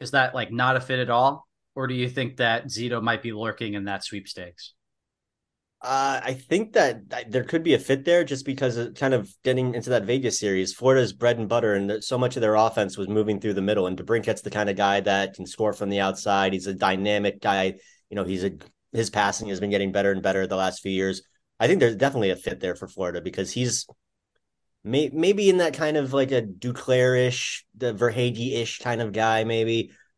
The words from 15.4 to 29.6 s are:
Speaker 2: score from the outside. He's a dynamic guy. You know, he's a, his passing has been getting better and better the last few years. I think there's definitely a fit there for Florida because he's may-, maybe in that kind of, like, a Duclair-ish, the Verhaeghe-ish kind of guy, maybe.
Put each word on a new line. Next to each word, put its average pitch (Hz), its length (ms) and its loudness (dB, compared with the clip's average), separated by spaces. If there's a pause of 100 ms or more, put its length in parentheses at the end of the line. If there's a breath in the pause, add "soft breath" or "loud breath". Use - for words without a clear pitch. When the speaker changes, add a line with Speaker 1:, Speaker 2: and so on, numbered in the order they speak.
Speaker 2:
score 107 260 -2
from 101 160 -6
the 101 120 0
outside. 98 520 0
He's 95 160 -4
a 98 60 -4
dynamic 101 640 0
guy. 95 340 0 (360 soft breath)
You 101 60 -10
know, 98 80 -2
he's 92 200 -4
a, 98 80 -2 (400)
his 113 180 -2
passing 104 380 0
has 95 100 -6
been 101 120 -2
getting 98 200 0
better 98 220 2
and 95 100 -4
better 95 240 0
the 95 100 -4
last 92 260 -2
few 98 100 -4
years. 95 300 -2 (360)
I 113 80 4
think 180 140 4
there's 117 160 4
definitely 113 340 2
a 87 60 0
fit 90 240 -8
there 90 160 -4
for 95 100 -14
Florida 87 340 -6
because 92 300 -6
he's 123 360 -4 (960)
may-, 139 280 0
maybe 196 360 2
in 185 100 8
that 160 160 2
kind 151 220 0
of, 135 160 0
like, 135 180 2
a 127 120 2
Duclair-ish, 127 1200 0 (120)
the 120 160 -2
Verhaeghe-ish 120 880 -2
kind 120 200 -2
of 107 120 -4
guy, 110 320 2
maybe. 113 460 0 (280 loud breath)